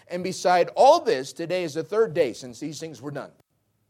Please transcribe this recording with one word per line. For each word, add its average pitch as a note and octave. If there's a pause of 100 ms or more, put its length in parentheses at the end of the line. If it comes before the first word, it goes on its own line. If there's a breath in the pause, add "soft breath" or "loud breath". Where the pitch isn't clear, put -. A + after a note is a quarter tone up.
and F3+
beside F3+
all C#4
this, C3+
today F3
is D3+
the D#3
third G#3
day C#3+
since A#2+
these D3
things D#3
were C#3+
done." B2 (580)